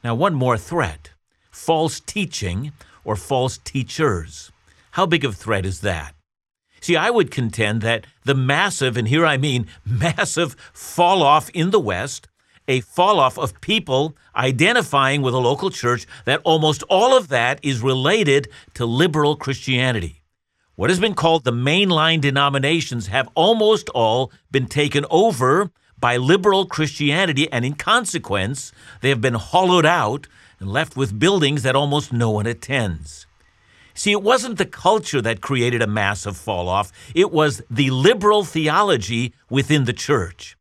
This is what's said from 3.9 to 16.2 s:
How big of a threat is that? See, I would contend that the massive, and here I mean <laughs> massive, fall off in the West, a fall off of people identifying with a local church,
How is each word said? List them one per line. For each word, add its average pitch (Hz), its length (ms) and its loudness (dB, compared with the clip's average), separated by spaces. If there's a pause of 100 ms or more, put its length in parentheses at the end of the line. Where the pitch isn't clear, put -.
How 185 160 0
big 156 180 0
of 113 80 -2
a - 20 -10
threat 98 300 -2
is 92 160 -6
that? 82 320 -4 (680)
See, 170 160 0
I 170 140 2
would 220 220 2
contend 113 500 -2
that 113 240 -2 (180)
the 135 120 0
massive, 135 600 0
and 117 120 -2
here 156 180 2
I 147 120 2
mean 131 280 -2 (100)
<laughs> - 100 -20
massive, 156 680 -2 (160)
fall 175 520 0
off 147 260 4
in 175 220 -2
the 214 80 4
West, 104 500 -6 (380)
a 131 140 0
fall 185 380 2
off 131 200 2
of - 200 -6
people 151 560 -2 (200)
identifying 139 880 2
with 123 100 0
a 127 60 0
local 139 320 0
church, 120 340 -2 (200)